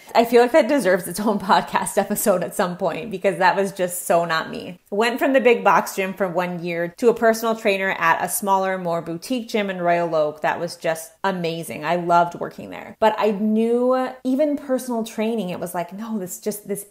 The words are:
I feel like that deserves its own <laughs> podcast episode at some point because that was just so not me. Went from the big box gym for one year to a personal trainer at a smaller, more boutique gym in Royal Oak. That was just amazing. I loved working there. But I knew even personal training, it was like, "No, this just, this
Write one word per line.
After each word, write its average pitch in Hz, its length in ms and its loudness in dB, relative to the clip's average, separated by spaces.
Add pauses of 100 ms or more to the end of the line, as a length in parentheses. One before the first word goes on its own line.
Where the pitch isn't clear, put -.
(140)
I 233 120 6
feel 240 160 6
like 247 100 2
that 311 160 6
deserves 190 400 2
its 175 100 -6
own 208 200 0
<laughs> 190 140 0
podcast - 440 0
episode 202 460 2
at - 120 -6
some 175 220 -2
point 160 340 -4
because 185 280 0
that 180 180 4
was 196 160 0
just 180 300 -4
so 170 240 2
not 160 240 -2
me. 175 280 -12 (120)
Went 233 280 0
from 285 140 2
the 269 80 4
big 220 240 4
box 190 320 4
gym 190 160 -2
for 190 160 -2
one 175 340 -4
year 175 360 -4
to 240 100 2
a 233 60 6
personal 226 420 2
trainer 196 420 0
at 165 240 2
a 180 60 -2
smaller, 190 480 0
more 170 240 -2
boutique 170 480 -6
gym 202 220 -2
in 185 100 -6
Royal 170 340 2
Oak. 151 280 0
That 160 180 0
was 165 160 -8
just 160 340 -4 (140)
amazing. 165 600 -4
I 165 120 0
loved 170 380 2
working - 340 -10
there. - 320 -14
But 214 160 4
I 220 140 2
knew 233 800 2 (160)
even 277 340 0
personal 247 440 -4
training, 220 460 -4
it 175 100 -6
was 175 160 -8
like, 175 200 -6
"No, 220 240 -6
this 180 200 -8
just, - 300 -8
this 196 220 -6